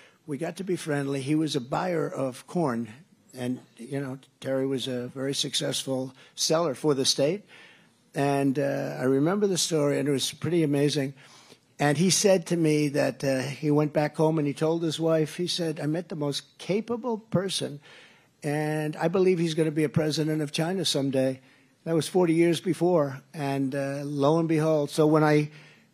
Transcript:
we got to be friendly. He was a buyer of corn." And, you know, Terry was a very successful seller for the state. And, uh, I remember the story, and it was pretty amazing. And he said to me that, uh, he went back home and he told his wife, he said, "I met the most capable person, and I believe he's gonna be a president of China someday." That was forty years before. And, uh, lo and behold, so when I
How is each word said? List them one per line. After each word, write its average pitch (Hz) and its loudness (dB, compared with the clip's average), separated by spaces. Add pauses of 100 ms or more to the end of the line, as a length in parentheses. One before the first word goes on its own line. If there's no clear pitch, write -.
(280)
we 147 -6
got 160 -6
to 190 -10
be 185 -2
friendly. 139 -2
He 135 -2
was 156 0
a 139 2
buyer 156 -2
of 135 -6
corn." 120 -2 (460)
And, 127 -6 (180)
you 139 -8
know, 139 -8 (200)
Terry 135 -2
was 131 -2
a 123 -6
very 135 -6
successful 131 -4 (220)
seller 160 0
for 151 2
the 131 2
state. 156 2 (680)
And, 139 2
uh, 139 -4
I 135 -4
remember 156 2
the 185 0
story, 143 0
and 135 -2
it 147 0
was 131 -2
pretty 165 0
amazing. 143 0 (640)
And 143 2
he 180 4
said 190 4
to 175 0
me 151 2
that, 139 -2
uh, 135 0
he 139 -2
went 147 2
back 151 0
home 160 2
and 147 0
he 143 -2
told 165 0
his 156 -2
wife, 160 0
he 175 -4
said, 160 -4
"I 147 -4
met 165 -4
the 190 -8
most 147 -6
capable 226 -4
person, 170 -4 (640)
and 151 -2
I 165 -2
believe 185 2
he's 165 0
gonna 160 0
be 151 0
a 139 0
president 156 0
of 147 -6
China 170 -2
someday." 135 0 (440)
That 165 -2
was 151 2
forty 180 4
years 170 4
before. 156 0 (120)
And, 139 -2
uh, 139 -4
lo 143 2
and 165 2
behold, 156 2
so 156 4
when 156 6
I 151 4 (440)